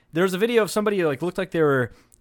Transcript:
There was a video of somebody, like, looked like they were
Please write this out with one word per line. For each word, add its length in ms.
There 120
was 100
a 40
video 240
of 80
somebody, 340
like, 180
looked 160
like 120
they 120
were 300